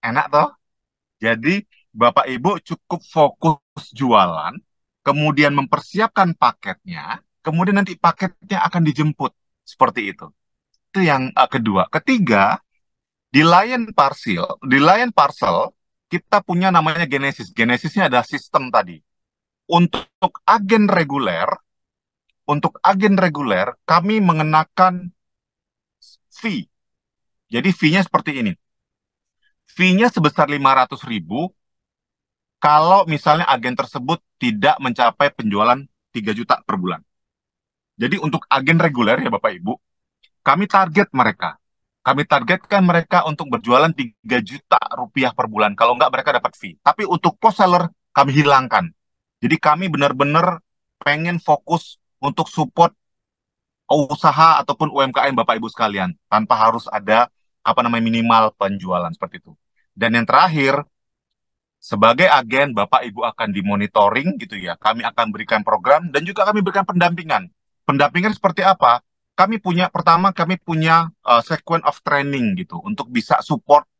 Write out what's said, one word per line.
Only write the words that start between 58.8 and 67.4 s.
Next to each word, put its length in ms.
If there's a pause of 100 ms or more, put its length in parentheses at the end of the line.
seperti 320
itu. 80 (400)
Dan 240
yang 80
terakhir, 640 (960)
sebagai 480
agen 400
Bapak 320
Ibu 320
akan 160
dimonitoring 880
gitu 160
ya. 240
Kami 240
akan 320
berikan 240
program 480
dan 160
juga 240
kami 160
berikan 240
pendampingan. 640 (320)